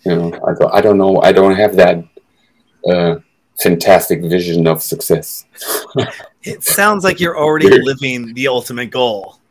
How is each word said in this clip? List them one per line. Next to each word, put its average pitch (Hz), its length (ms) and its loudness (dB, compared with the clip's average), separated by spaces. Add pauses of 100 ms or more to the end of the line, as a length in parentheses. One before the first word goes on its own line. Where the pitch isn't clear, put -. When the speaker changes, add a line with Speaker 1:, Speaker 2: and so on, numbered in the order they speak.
Speaker 1:
You 90 120 -2
know, 85 120 -2 (180)
I 90 80 -2
don't, - 200 0
I 101 80 4
don't 104 160 4
know. 95 240 2
I 95 100 4
don't 95 240 4
have 101 220 2
that, 87 260 4 (880)
uh, 87 260 0 (460)
fantastic 90 600 2
vision 85 460 -2
of 80 160 -2
success. - 640 -4 (500)
<laughs> - 100 -2 (380)
Speaker 2:
It - 200 -12
sounds 202 400 0
like 185 160 0
you're 170 200 -4
already 156 300 2
Speaker 1:
Weird. 127 160 6
Speaker 2:
living 127 500 -6
the 131 120 -2
ultimate 123 440 -6
goal. 110 480 -4 (100)